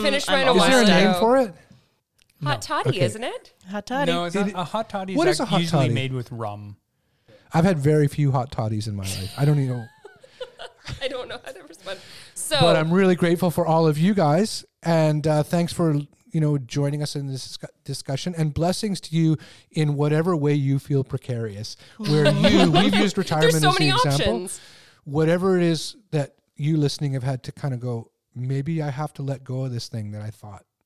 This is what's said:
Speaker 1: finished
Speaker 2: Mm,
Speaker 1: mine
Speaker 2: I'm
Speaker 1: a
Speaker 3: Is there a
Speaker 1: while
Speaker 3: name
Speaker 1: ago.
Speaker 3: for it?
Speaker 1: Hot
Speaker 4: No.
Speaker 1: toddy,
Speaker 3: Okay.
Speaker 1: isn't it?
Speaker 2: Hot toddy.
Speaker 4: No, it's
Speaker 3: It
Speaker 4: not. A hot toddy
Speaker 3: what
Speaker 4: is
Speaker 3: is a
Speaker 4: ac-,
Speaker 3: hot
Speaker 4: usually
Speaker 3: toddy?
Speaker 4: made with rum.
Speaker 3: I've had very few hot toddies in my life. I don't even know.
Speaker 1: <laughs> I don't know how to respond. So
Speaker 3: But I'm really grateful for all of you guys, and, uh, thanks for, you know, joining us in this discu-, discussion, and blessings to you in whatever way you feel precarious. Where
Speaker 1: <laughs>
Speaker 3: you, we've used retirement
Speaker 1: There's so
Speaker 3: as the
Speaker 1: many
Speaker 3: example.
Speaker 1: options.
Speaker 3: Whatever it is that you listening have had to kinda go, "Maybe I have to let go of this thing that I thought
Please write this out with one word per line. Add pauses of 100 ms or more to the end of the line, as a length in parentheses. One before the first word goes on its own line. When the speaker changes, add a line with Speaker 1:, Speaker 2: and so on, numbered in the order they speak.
Speaker 1:
finished
Speaker 2:
Mm,
Speaker 1:
mine
Speaker 2:
I'm
Speaker 1:
a
Speaker 3:
Is
there
a
Speaker 1:
while
Speaker 3:
name
Speaker 1:
ago.
Speaker 3:
for
it? (920)
Speaker 1:
Hot
Speaker 4:
No.
Speaker 1:
toddy,
Speaker 3:
Okay.
Speaker 1:
isn't
it? (160)
Speaker 2:
Hot
toddy.
Speaker 4:
No,
it's
Speaker 3:
It
Speaker 4:
not.
A
hot
toddy
Speaker 3:
what
Speaker 4:
is
Speaker 3:
is
a
Speaker 4:
ac-,
Speaker 3:
hot
Speaker 4:
usually
Speaker 3:
toddy?
Speaker 4:
made
with
rum. (760)
Speaker 3:
I've
had
very
few
hot
toddies
in
my
life.
I
don't
even
know. (540)
Speaker 1:
<laughs>
I
don't
know
how
to
respond. (360)
So
Speaker 3:
But
I'm
really
grateful
for
all
of
you
guys, (160)
and,
uh,
thanks
for, (380)
you
know,
joining
us
in
this (100)
discu-, (160)
discussion,
and
blessings
to
you (340)
in
whatever
way
you
feel
precarious. (200)
Where
Speaker 1:
<laughs>
Speaker 3:
you,
we've
used
retirement
Speaker 1:
There's
so
Speaker 3:
as
the
Speaker 1:
many
Speaker 3:
example.
Speaker 1:
options. (460)
Speaker 3:
Whatever
it
is (160)
that (220)
you
listening
have
had
to
kinda
go, (240)
"Maybe
I
have
to
let
go
of
this
thing
that
I
thought (200)